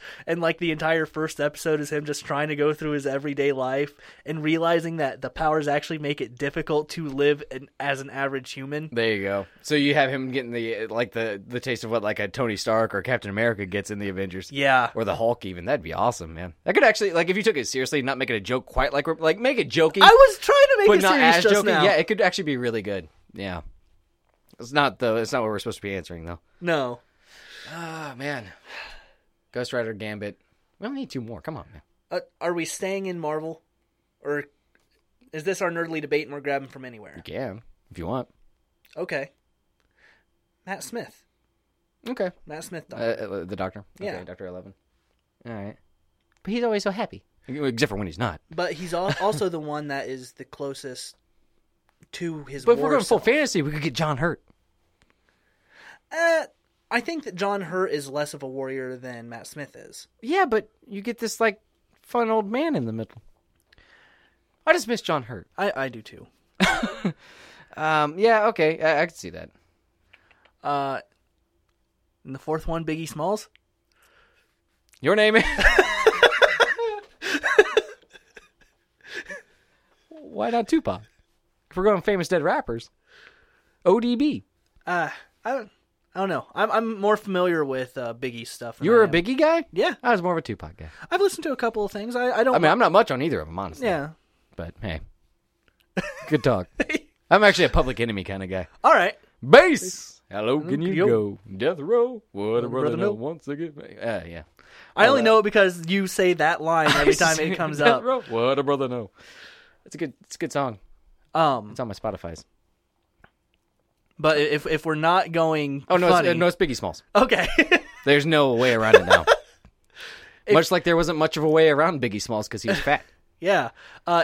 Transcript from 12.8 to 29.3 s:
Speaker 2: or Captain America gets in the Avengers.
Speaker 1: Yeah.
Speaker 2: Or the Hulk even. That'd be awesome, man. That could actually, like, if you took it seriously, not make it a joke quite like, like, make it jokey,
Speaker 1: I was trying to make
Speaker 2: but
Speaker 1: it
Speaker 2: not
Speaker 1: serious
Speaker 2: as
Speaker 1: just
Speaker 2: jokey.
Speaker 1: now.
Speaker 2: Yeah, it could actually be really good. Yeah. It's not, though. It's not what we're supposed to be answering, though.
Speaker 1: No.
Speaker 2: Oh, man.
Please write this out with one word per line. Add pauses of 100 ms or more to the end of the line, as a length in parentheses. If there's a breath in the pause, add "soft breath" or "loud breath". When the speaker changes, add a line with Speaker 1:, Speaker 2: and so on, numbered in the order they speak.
Speaker 2:
or
Captain
America
gets
in
the
Avengers.
Speaker 1:
Yeah.
Speaker 2:
Or
the
Hulk
even.
That'd
be
awesome,
man. (120)
That
could
actually,
like,
if
you
took
it
seriously,
not
make
it
a
joke
quite
like, (120)
like,
make
it
jokey,
Speaker 1:
I
was
trying
to
make
Speaker 2:
but
Speaker 1:
it
Speaker 2:
not
Speaker 1:
serious
Speaker 2:
as
Speaker 1:
just
Speaker 2:
jokey.
Speaker 1:
now.
Speaker 2:
Yeah,
it
could
actually
be
really
good. (260)
Yeah. (1000)
It's
not,
though.
It's
not
what
we're
supposed
to
be
answering,
though. (220)
Speaker 1:
No. (760 loud breath)
Speaker 2:
Oh,
man. (1080 loud breath)